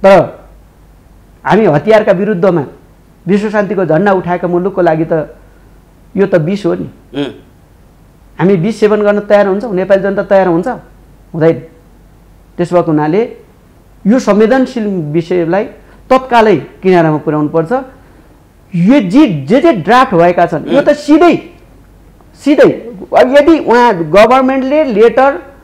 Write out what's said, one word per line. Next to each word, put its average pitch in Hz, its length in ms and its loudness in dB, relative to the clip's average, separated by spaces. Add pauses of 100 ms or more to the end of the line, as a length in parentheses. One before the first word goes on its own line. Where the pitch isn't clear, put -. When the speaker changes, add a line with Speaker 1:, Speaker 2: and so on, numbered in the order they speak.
Speaker 1:
तर 190 420 2 (1000)
हामी 190 180 2
हतियारका 202 480 2
विरुद्धमा 180 520 0 (640)
विश्व 202 240 0
शान्तिको 202 340 -2
झन्डा 170 280 0
उठाएका 180 360 -4
मुलुकको 185 340 -4
लागि 165 300 0
त 156 240 -6 (800)
यो 196 100 2
त 196 80 -4
विष 175 320 -2
हो 170 80 -2
नि। 156 160 -10 (300)
Speaker 2:
उम्। 131 120 -6 (1040)
Speaker 1:
हामी 190 180 2
विष 202 200 -4
सेवन 214 260 0
गर्न 208 180 0
तयार 202 260 2
हुन्छौँ, 202 280 -4
नेपाली 190 280 0
जनता 202 200 -4
तयार 190 240 2
हुन्छ? 180 220 -2 (680)
हुँदैन। 165 180 0 (1040)
त्यस 175 160 -6
भएको 175 140 0
हुनाले 160 500 -2 (720)
यो 226 120 2
संवेदनशील 226 680 0
विषयलाई 170 760 -4 (460)
तत्कालै 240 460 2
किनारामा 160 600 0
पुर्याउनुपर्छ। 151 560 -4 (1000)
यो 196 260 2
जे, 220 260 2
जे, 160 340 0
जे 339 120 2
draft 208 420 0
भएका 175 320 2
छन्, 160 220 -6
यो 262 140 0
त - 60 0
Speaker 2:
उम्। 294 80 2
Speaker 1:
सिधै, 311 540 2 (960)
सिधै, 254 460 2 (280)
अब 254 180 2
यदि 294 220 4
उहाँ 240 360 2
गभर्मेन्टले 254 880 0
लेटर 262 580 0 (220)